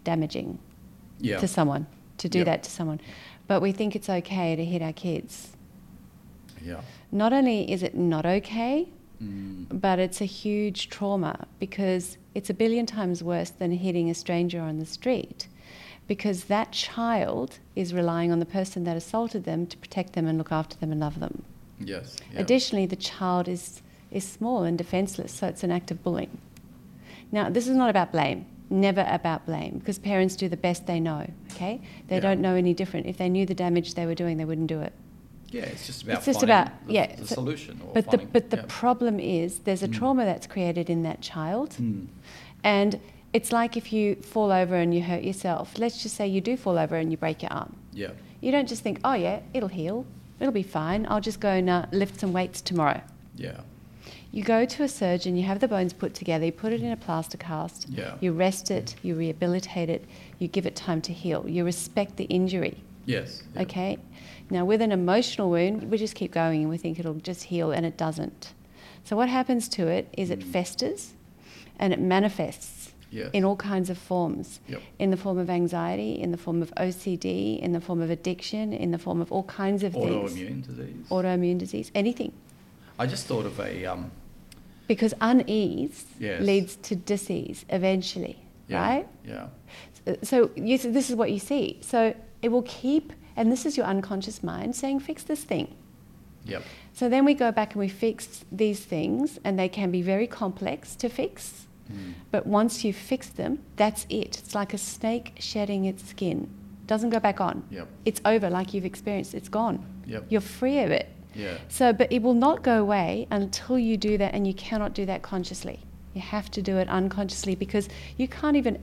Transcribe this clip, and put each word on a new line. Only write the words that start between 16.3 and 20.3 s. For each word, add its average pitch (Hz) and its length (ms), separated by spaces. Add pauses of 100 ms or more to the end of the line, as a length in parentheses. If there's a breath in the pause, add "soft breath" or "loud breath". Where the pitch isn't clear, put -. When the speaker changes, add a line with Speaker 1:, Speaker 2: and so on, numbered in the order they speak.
Speaker 1:
that 208 260
child - 880 (160)
is 180 180
relying 170 380
on 170 80
the 170 60
person 190 400
that 170 120
assaulted 220 460
them 170 240
to - 100
protect - 360
them 165 140
and 160 120